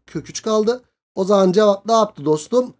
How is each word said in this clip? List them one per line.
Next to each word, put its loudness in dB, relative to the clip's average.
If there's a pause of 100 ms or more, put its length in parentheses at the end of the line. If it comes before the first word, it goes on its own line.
kök -14
üç -16
kaldı. -2 (340)
O -4
zaman 2
cevap 2
ne -2
yaptı 0
dostum? -2